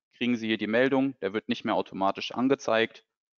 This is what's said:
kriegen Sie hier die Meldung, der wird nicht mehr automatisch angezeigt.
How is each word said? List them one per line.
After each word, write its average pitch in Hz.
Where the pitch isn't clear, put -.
kriegen 120
Sie 110
hier 110
die 104
Meldung, 131
der 95
wird 110
nicht -
mehr 107
automatisch 98
angezeigt. 117